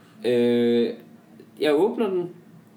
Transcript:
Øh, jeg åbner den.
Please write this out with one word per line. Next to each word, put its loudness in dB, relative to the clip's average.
Øh, 2
jeg 2
åbner 0
den. -4